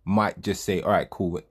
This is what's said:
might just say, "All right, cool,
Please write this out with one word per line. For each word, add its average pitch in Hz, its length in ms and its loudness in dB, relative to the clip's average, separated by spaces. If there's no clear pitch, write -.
might 101 380 0
just 98 220 -4
say, 92 180 0
"All 104 100 0
right, 90 180 2
cool, 87 300 -4